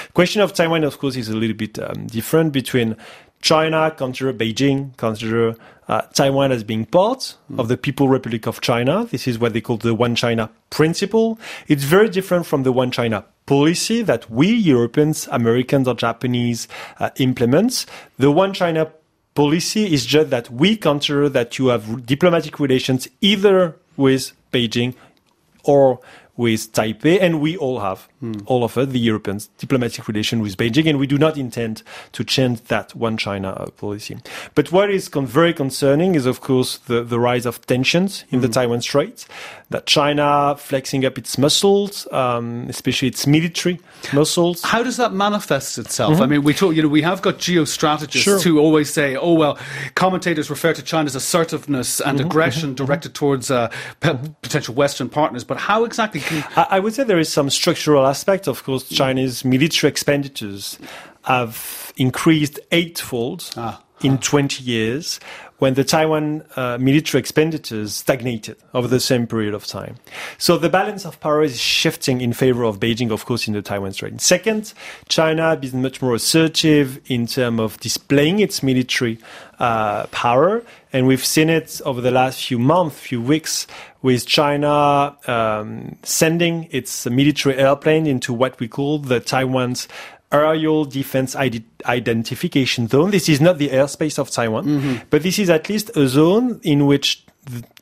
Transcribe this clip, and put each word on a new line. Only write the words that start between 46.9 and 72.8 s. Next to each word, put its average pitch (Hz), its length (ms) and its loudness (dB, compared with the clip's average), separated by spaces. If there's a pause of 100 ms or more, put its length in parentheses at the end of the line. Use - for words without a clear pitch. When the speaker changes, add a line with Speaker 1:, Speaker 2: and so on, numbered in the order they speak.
Speaker 2:
have 180 180 -2
got 190 160 -2
geostrategists 151 840 -2
Speaker 1:
Sure. 196 160 2
Speaker 2:
who 160 200 4
always 151 300 4
say, 139 260 -2
"Oh, 165 180 2
well, 151 260 2 (360)
commentators 175 540 0
refer 147 240 0
to - 80 -6
China's 151 340 -2
assertiveness 139 840 -2
and 139 160 0
Speaker 1:
Mm-hmm, 139 100 0
Speaker 2:
aggression 160 340 2
Speaker 1:
mm-hmm, 139 140 -6
mm-hmm. 135 100 -4
Speaker 2:
directed 143 280 -2
towards, 139 380 -2
uh, 120 180 0 (300)
pe-, 165 140 2
Speaker 1:
Mm-hmm. 139 280 -8
Speaker 2:
potential - 320 -6
Western 139 360 -2
partners," 135 340 -2
but 131 140 -8
how 220 280 0
exactly 214 360 -4
can 151 220 -4 (120)
Speaker 1:
I, 170 220 4
I - 20 4
would 214 160 -2
say 277 80 0
there 202 160 2
is 156 120 0
some 143 200 0
structural 147 560 2
aspect. 185 400 0
Of 127 160 -6
course, 131 240 -6
Chinese 131 560 0
military 131 480 2
expenditures 135 880 -4 (440)
have - 720 -4
increased 147 600 2 (140)
eightfold 165 840 -4
Speaker 2:
Ah. 113 240 -10 (200)
Speaker 1:
in 135 120 2
Speaker 2:
Ah. 135 80 2
Speaker 1:
twenty 139 420 -2
years, 120 560 -4 (400)
when 135 140 2
the 135 100 0
Taiwan, 156 600 0 (120)
uh, 123 240 -4
military 135 400 2
expenditures 120 760 -2
stagnated 120 600 -4 (180)
over 123 140 -2
the 131 120 2
same 120 260 0
period 107 300 -4
of 101 100 -12
time. 101 300 -12 (420)
So - 180 2
the 160 140 0
balance 196 340 0
of 160 160 -14
power 151 220 0
is 131 180 -2
shifting - 640 -2
in 123 100 0
favor 123 320 2
of 107 160 -2
Beijing, 113 320 0